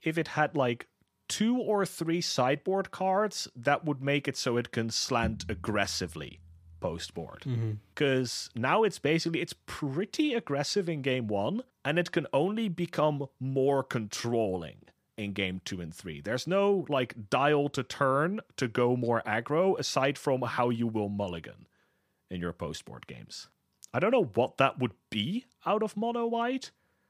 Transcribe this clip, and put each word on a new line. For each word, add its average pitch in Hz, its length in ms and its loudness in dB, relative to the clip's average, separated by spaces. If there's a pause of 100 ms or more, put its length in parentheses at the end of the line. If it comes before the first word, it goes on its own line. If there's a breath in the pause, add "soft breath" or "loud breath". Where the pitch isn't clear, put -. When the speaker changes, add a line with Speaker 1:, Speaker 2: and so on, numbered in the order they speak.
Speaker 1:
if 160 140 0
it 156 120 -2
had, 151 260 2
like, 123 320 0 (420)
two 233 280 2
or 202 280 0
three 170 360 -2
sideboard 156 680 0
cards 190 640 0
that 139 300 2
would 143 160 0
make 143 260 2
it 131 100 -2
so 120 200 0
it 117 140 -2
can 117 180 0
slant 113 600 0
aggressively 92 880 -2 (400)
post-board. - 680 -8
Speaker 2:
Mm-hmm. 113 260 -2 (240)
Speaker 1:
'Cause 131 600 0
now 156 280 2
it's 196 160 0
basically, 165 400 0
it's - 160 -6 (100)
pretty 202 680 -2
aggressive 160 560 -2
in 151 120 -2
game 127 260 0
one, 110 360 0 (220)
and 151 120 2
it 175 140 0
can 151 220 0
only 208 340 2
become 151 600 0 (120)
more 135 440 4
controlling 104 960 -2 (380)
in 104 140 -4
game 95 320 -2
two 92 160 -8
and 82 160 -8
three. 78 240 -10
There's 104 260 -4
no, 196 440 2
like, 127 400 -2
dial 143 400 4
to 131 140 -4
turn 147 580 2 (160)
to 131 100 0
go 123 300 4
more 117 280 2
aggro, 147 540 2
aside 139 380 2
from 131 240 2
how 120 280 2
you 117 180 2
will 107 220 0
mulligan 98 580 -6 (600)
in 90 120 -4
your 85 120 -2
post-board - 540 -10
games. - 400 -16 (460)
I 120 60 2
don't 202 120 4
know 240 220 4
what 120 240 2
that 135 220 6
would 123 140 0 (160)
be 180 360 -2 (200)
out 214 180 2
of 214 120 -4
mono 233 320 -2
white. 233 440 -2 (380)